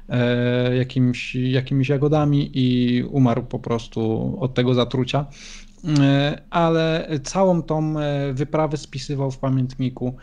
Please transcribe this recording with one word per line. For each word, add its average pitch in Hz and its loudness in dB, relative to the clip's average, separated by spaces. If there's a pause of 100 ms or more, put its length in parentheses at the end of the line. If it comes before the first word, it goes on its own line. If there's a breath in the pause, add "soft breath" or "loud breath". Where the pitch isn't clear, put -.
e, 123 2
jakimś, 127 0
jakimiś 127 0
jagodami 143 2
i 123 2
umarł 123 4
po 123 -8
prostu 113 -2
od 131 -4
tego 123 2
zatrucia. 127 0 (720 loud breath)
E, 139 2
ale 165 0 (140)
całą 180 2
tą, 156 -2
e, 143 -2
wyprawę 147 -2
spisywał 135 -6
w 131 -12
pamiętniku 127 -2